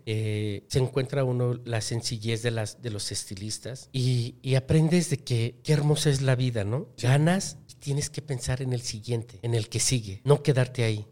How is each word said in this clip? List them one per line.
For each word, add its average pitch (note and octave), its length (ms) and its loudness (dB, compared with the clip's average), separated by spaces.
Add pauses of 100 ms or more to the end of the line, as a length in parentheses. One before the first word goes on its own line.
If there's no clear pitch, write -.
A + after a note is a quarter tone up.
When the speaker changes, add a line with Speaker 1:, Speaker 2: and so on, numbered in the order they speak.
Speaker 1:
Eh, G#2+ 640 -2
se C#3 120 2
encuentra C3 440 0
uno B2 400 0
la A#2 160 -2
sencillez A2+ 640 -4
de A#2+ 80 0
las, A2+ 320 -6
de A#2+ 80 -6
los G2+ 220 -6
estilistas G#2+ 800 -10
y, B2 500 0
y C3 140 2
aprendes D#3+ 540 4
de D3 80 0
que A#2 440 -2
qué D#3 100 2
hermosa D3 380 4
es C3+ 120 2
la C3 120 4
vida, A#2+ 300 0
¿no? B2 320 -4
Speaker 2:
Sí. A#2 100 -2
Speaker 1:
Ganas D#3 520 4 (100)
y - 60 -20
tienes C#3+ 360 -4
que - 100 -8
pensar C3 420 -4
en B2+ 100 -2
el A#2+ 100 -2
siguiente, A2+ 600 -6
en A#2 120 0
el A2 140 0
que A#2 100 -4
sigue, G#2 460 -2
no C#3+ 180 6
quedarte B2+ 400 2
ahí. G#2+ 300 -2